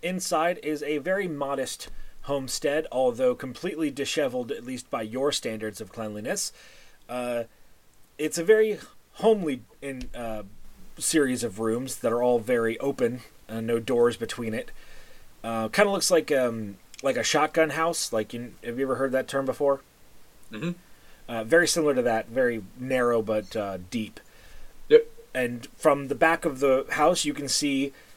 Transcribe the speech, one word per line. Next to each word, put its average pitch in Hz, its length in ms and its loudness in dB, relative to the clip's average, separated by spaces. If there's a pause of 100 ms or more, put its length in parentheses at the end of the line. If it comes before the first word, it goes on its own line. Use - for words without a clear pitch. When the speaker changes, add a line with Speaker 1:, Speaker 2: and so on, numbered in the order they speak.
Speaker 1:
inside 175 600 0
is 151 220 -4
a 151 140 -2
very 185 320 -2
modest 139 600 -4 (340)
homestead, 143 680 -2
although 123 420 2
completely 139 560 -4
disheveled, 131 600 -2
at 117 140 -8
least 127 240 -10
by 120 140 -4
your 127 280 -2
standards 110 480 -6
of 104 140 -12
cleanliness. 110 580 -6 (560)
Uh, 123 360 -4 (760)
it's 151 200 -2
a 165 60 -2
very 220 340 6 (360)
homely 190 480 2 (200)
in, 131 320 -8
uh, 113 300 -6 (540)
series 127 480 2
of 104 140 -6
rooms 113 400 0
that 117 120 2
are 120 100 2
all 123 180 4
very 113 400 2
open, 127 420 0 (260)
uh, 113 140 -6
no 113 180 2
doors 120 380 4
between 113 360 -6
it. - 160 -6 (760)
Uh, 110 260 -2
kinda 202 220 4
looks 185 200 2
like, 165 200 4
um, 117 460 0 (260)
like 131 140 2
a 113 60 0
shotgun 156 480 4
house. 160 420 -2
Like, 107 200 -2
you, 120 200 -10 (100)
have 120 140 -6
you 135 80 0
ever 127 100 0
heard 131 180 0
that 131 140 0
term 135 180 -2
before? 139 360 2 (680)
Speaker 2:
Mm-hmm. 123 200 -4 (560)
Speaker 1:
Uh, 113 160 -4
very 120 240 6
similar 147 280 2
to 127 60 2
that, 113 260 2
very 117 360 0 (160)
narrow 123 420 2
but, 107 340 -2
uh, 98 240 -4 (100)
deep. 110 300 -6 (680)
Speaker 2:
Yep. 156 180 10 (260)
Speaker 1:
And 120 340 -2 (100)
from 143 300 2
the 135 80 -2
back 165 300 2
of 135 140 -2
the 135 320 4
house, 156 340 4
you 147 80 -2
can 143 140 -6
see 139 460 0 (220)